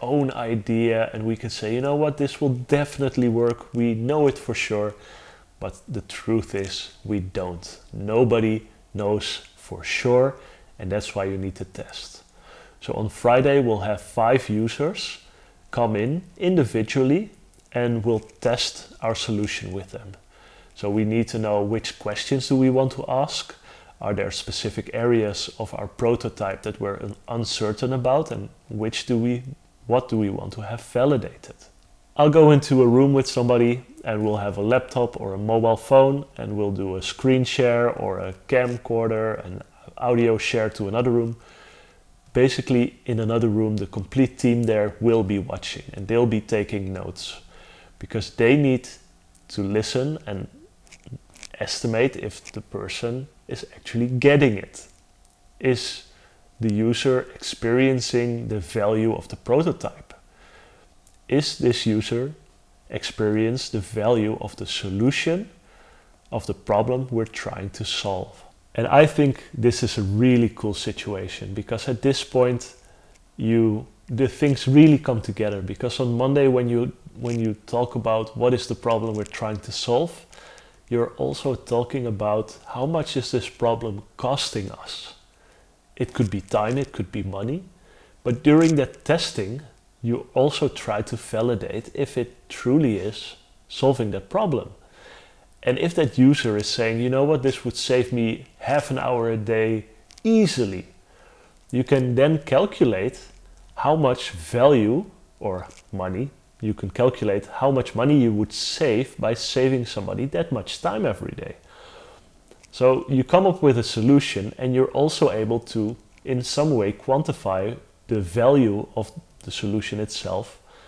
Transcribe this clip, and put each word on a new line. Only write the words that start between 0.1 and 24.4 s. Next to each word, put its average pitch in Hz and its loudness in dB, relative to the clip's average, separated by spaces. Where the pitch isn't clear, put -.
idea 113 0
and 110 -8
we 113 -2
can 113 -8
say, 107 -4
"You 123 0
know 143 0
what, 147 0
this - -4
will 135 2
definitely 131 0
work, 117 0
we 117 0
know 139 2
it 135 0
for - -8
sure." 104 -4
But - -10
the 117 -8
truth - -4
is, - -8
we 104 -2
don't. 90 -8
Nobody 110 -4
knows 104 -6
for 90 -16
sure, 127 2
and 95 -6
that's 104 -6
why 98 -2
you 98 -4
need 95 -6
to 95 -10
test. - -16
So - -8
on 107 -4
Friday, 131 4
we'll 107 0
have 98 -6
five 120 0
users 117 -4
come 113 0
in 135 -2
individually 139 2
and 120 0
we'll 113 2
test - -4
our 113 -2
solution 104 -4
with 95 -10
them. 98 -16
So 101 -6
we 107 2
need 110 0
to 117 -6
know 104 0
which 107 -4
questions 139 -4
do 135 2
we 131 6
want 131 2
to 123 -10
ask. - -4
Are 104 -2
there 98 -2
specific - -8